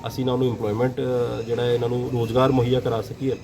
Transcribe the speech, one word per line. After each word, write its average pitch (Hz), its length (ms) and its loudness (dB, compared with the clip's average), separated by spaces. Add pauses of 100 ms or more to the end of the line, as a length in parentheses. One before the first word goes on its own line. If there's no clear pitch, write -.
ਅਸੀਂ 127 160 -4
ਇਹਨਾਂ 123 140 0
ਨੂੰ 127 100 2
ਇੰਪਲੋਇਮੈਂਟ, 113 540 0
ਅ, 120 400 -2
ਜਿਹੜਾ 120 300 0
ਇਹਨਾਂ 117 180 0
ਨੂੰ 123 240 -2
ਰੋਜ਼ਗਾਰ 120 380 4
ਮੁਹੱਈਆ 123 280 4
ਕਰਾ 113 220 -2
ਸਕੀਏ। 131 300 -4 (120)